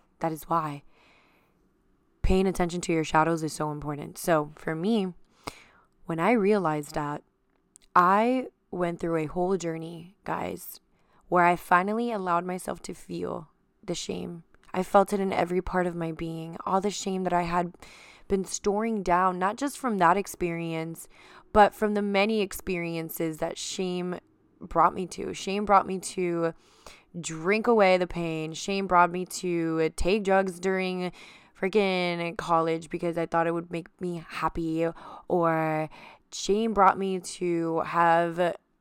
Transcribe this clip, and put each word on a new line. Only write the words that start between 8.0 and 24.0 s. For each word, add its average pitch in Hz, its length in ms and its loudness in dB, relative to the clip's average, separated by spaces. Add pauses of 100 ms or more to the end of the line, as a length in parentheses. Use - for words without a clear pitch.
went 170 300 -4
through 165 160 0
a 156 100 -2
whole 180 300 -2
journey, 165 580 -8 (100)
guys, - 560 -8 (480)
where 175 180 4
I 175 100 4
finally 208 560 0
allowed 185 320 -2
myself 180 380 -6
to 180 120 -12
feel 170 540 -8 (340)
the 175 120 -6
shame. 175 480 -8 (320)
I 185 80 -2
felt 196 320 4
it 196 60 0
in 190 120 -2
every 180 300 0
part 180 240 -2
of 175 100 -6
my 165 160 -4
being, 165 540 -8
all 190 160 0
the 202 80 0
shame 190 340 -4
that 180 80 -2
I 175 120 2
had 175 280 -2 (560)
been 190 160 0
storing 208 580 -2
down, 180 360 2
not 196 180 0
just 285 220 -6
from 233 180 -2
that 180 220 6
experience, 165 920 -6 (460)
but 208 200 8
from 208 200 0
the 208 80 0
many 208 400 2
experiences 165 960 -4
that 170 180 -4
shame 180 640 -6 (420)